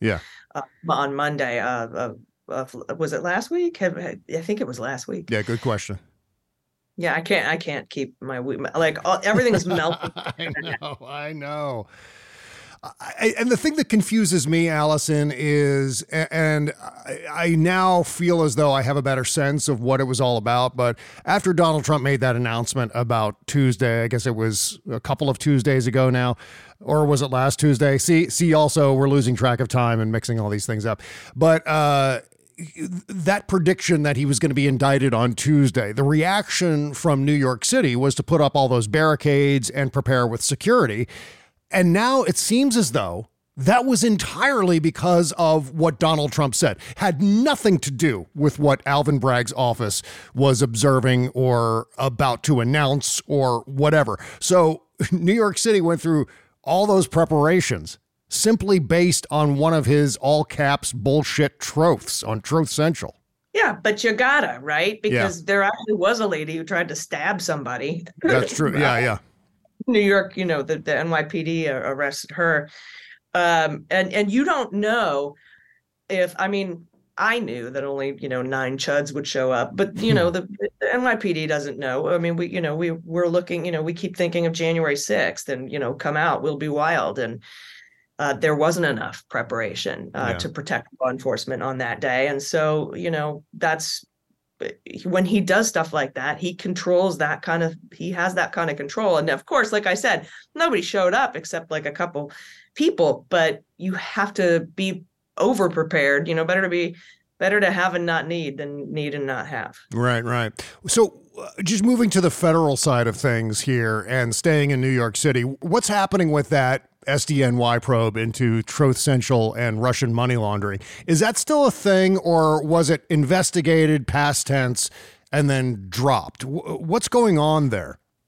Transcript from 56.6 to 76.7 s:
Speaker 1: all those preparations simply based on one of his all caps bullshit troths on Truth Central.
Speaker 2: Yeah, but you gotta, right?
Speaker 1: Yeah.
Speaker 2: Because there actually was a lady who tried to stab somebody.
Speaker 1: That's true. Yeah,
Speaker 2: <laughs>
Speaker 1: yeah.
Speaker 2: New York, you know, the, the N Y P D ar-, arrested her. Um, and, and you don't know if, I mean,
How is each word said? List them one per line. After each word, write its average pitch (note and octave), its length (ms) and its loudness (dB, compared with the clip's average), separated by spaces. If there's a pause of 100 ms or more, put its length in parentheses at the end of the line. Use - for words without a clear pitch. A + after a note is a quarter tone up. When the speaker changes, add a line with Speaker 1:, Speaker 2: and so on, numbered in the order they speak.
Speaker 1:
all F#3 240 2
those F#3+ 220 4
preparations D3+ 880 2 (300)
simply G3+ 500 2
based E3+ 520 2
on D3 260 2
one D#3 180 2
of D3+ 100 2
his C#3+ 320 2
all D3+ 260 2
caps C#3+ 500 -2
bullshit C3+ 680 0
troths - 640 0
on G#2+ 180 -4
Truth D#3+ 300 0
Central. D3+ 440 -2 (380)
Speaker 2:
Yeah, D#4 300 0
but G#3+ 200 0
you A3+ 100 2
gotta, A#3 500 0
right? D#3 320 0
Speaker 1:
Yeah. G#3+ 80 -18
Speaker 2:
Because E3+ 420 0
there G3 180 2
actually G#3+ 320 0
was G#3 260 0
a A3 60 0
lady D#3+ 300 -4
who E3 80 -6
tried F3 240 -2
to E3 80 -8
stab E3+ 460 -4
somebody. C#3+ 640 -6 (160)
Speaker 1:
That's - 340 0
true. C#3+ 220 0
Yeah, C3 200 2
Speaker 2:
<laughs> - 20 0
Speaker 1:
yeah. A#2 180 0 (680)
Speaker 2:
New A3+ 140 2
York, G3 380 2
you F#3 80 -2
know, D#3+ 160 0
the, D#3 160 -4
the D3+ 180 -2
N D#3 140 -2
Y D#3 140 0
P D#3+ 180 -6
D D#3+ 260 -2
ar-, C3 240 -4
arrested C#3 380 -6
her. D#3 400 -2 (640)
Um, E3 560 2
and, F#3 240 0
and G#3 180 0
you B3+ 120 2
don't D4+ 280 -2
know F#3+ 600 -2 (760)
if, F3+ 300 -2
I F#3+ 100 -2
mean, F#3 380 -6 (320)